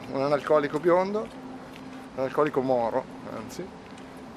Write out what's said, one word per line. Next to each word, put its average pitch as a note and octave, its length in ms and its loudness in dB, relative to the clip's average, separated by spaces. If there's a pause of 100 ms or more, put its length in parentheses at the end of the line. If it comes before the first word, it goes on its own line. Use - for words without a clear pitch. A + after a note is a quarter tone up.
(120)
un C3+ 100 2
analcolico D3 560 4
biondo, F#3 440 4
un A3+ 60 -8 (840)
analcolico C3+ 460 2
moro, B2 420 2 (340)
anzi. A#2 300 -8 (720)